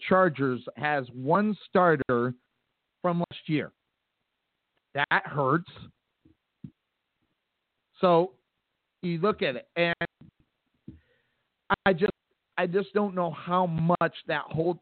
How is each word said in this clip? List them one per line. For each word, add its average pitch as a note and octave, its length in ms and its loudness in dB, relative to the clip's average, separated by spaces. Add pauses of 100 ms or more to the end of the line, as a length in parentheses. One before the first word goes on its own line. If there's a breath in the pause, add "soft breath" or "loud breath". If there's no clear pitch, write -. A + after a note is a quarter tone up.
Chargers C3+ 540 2 (140)
has C#3+ 360 -4
one F3 420 0 (140)
starter C3 640 2 (680)
from F3 160 0
last - 280 -6
year. C3 260 -2 (1200)
That C#3+ 320 0
hurts. C#3+ 440 0 (2250)
So F3 320 4 (680)
you E3+ 160 -2
look G3+ 240 0
at C3+ 140 -2
it, - 200 -14
and E3+ 180 2 (1900 soft breath)
I G3 80 4
just, F3 200 0 (440)
I F3+ 100 -2
just G3 280 -4
don't G3+ 200 -2
know F3 160 -2
how F3+ 360 -2
much E3 480 0 (120)
that D3+ 220 -4
hold, E3 340 -2